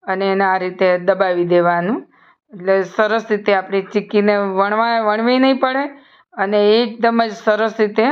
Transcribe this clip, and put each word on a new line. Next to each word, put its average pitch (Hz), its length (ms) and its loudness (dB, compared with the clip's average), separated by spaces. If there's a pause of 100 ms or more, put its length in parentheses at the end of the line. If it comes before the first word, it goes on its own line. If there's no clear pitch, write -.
અને 190 300 -2
એને 196 120 0
આ 185 140 0
રીતે 180 400 0
દબાવી 185 460 0
દેવાનું. 175 540 2 (540)
એટલે 190 300 0
સરસ 214 480 -2
રીતે 208 240 0
આપણી 190 280 -2
ચીક્કીને 208 540 0
વણવા-, 202 640 0
વણવી 226 380 0
નહીં 262 200 2
પડે 269 260 -2 (480)
અને 208 500 2
એકદમ 233 440 0
જ 214 60 -8
સરસ 214 480 -2
રીતે 214 320 0